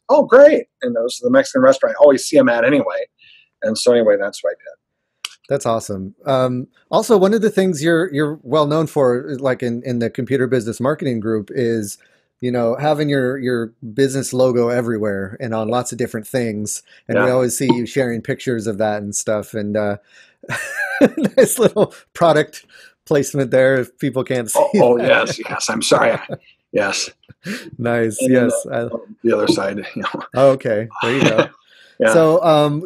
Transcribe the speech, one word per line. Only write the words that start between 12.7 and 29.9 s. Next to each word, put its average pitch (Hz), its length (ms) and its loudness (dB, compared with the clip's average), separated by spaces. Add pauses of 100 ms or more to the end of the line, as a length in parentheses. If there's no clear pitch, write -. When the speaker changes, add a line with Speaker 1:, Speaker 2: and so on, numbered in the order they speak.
Speaker 2:
having 147 320 -2
your, 135 300 0
your 120 300 -2 (260)
business 135 400 0
logo 123 340 2
everywhere 107 720 -4
and 120 140 -6
on 110 160 -4
lots 123 240 -4
of 117 40 -12
different 113 300 -6
things. 107 560 -6 (240)
And 113 100 -2
we 104 100 2
Speaker 1:
Yeah. 127 40 2
Speaker 2:
always 127 260 0
see 131 160 -2
you 120 120 -2
sharing 117 360 -4
pictures 120 460 -6
of 101 120 -6
that 107 220 -2
and 104 140 -10
stuff. 107 380 -4
And, 104 240 -4
uh, 104 180 -2 (540)
<laughs> - 880 -2
nice 247 220 2
little 180 340 0 (200)
product 156 520 0 (400)
placement 139 460 -2
there 131 240 4
if 127 220 -6
people 131 280 -4
can't 120 260 -4
see - 80 0
Speaker 1:
Oh, 285 160 2
oh, 123 220 4
Speaker 2:
that. 240 100 -2
Speaker 1:
yes, - 320 0
yes. - 300 -8
I'm 113 120 -4
sorry. - 300 2
I, - 160 -4 (460)
yes. - 360 -4 (680)
Speaker 2:
Nice. 117 440 -2
Speaker 1:
And 131 140 2
then 123 140 6
Speaker 2:
Yes. 113 140 -4
Speaker 1:
the, - 100 -12 (200)
Speaker 2:
I - 40 -8 (260)
Speaker 1:
the 113 100 2
other 107 140 0
side, 101 300 -2 (180)